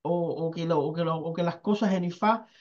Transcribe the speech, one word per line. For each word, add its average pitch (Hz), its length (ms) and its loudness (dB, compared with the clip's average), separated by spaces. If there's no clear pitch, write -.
o, 165 440 0
o 165 40 -2
que 165 160 -4
lo, 160 120 2
o 147 140 0
que 170 100 0
lo, 165 140 0
o 165 160 -6
que 175 80 -2
las 170 160 -2
cosas 208 360 2
en 180 100 2
Ifá 214 420 0